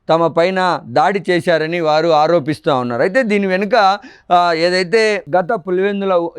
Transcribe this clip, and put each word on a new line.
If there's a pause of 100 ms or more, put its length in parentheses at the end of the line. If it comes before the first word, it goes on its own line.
తమ
పైన
దాడి
చేశారని
వారు
ఆరోపిస్తూ
ఉన్నారు.
అయితే
దీని
వెనుక, (320)
ఆ,
ఏదైతే (140)
గత
పులివెందుల